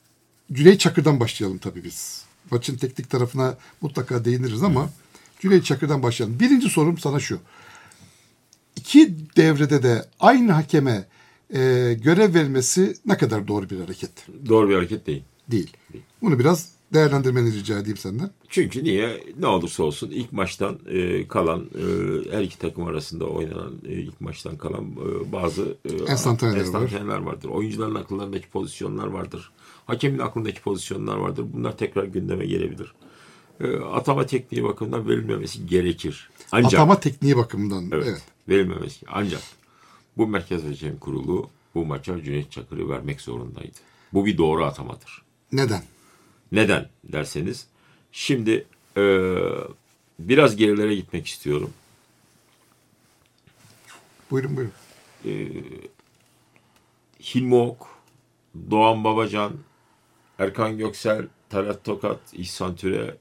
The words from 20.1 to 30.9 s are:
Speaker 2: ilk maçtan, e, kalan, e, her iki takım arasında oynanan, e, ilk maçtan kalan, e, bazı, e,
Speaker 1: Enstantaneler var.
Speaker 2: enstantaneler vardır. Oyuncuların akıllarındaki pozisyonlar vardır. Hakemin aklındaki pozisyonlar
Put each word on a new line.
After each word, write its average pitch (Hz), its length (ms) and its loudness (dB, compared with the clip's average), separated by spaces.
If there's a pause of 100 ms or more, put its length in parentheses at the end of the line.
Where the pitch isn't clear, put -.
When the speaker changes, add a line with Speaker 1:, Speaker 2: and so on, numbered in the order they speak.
Speaker 2:
ilk 117 220 -8
maçtan, 98 460 -4 (100)
e, 90 400 -2
kalan, 85 320 0
e, - 220 -10 (540)
her 107 60 -2
iki 90 160 -8
takım 85 280 -6
arasında 82 400 -8
oynanan, 82 460 -8 (160)
e, - 40 -10
ilk 90 280 -10
maçtan - 360 -12
kalan, 98 280 -8
e, - 480 -8
bazı, 90 520 -4
e, - 100 -6 (160)
Speaker 1:
Enstantaneler 120 460 0
var. 101 60 0
Speaker 2:
enstantaneler 104 560 -4
vardır. 87 300 -8
Oyuncuların 110 460 -6
akıllarındaki 98 540 -8
pozisyonlar 101 580 -6
vardır. 90 440 -10 (360)
Hakemin 135 320 -2
aklındaki 117 420 -6
pozisyonlar 101 560 -4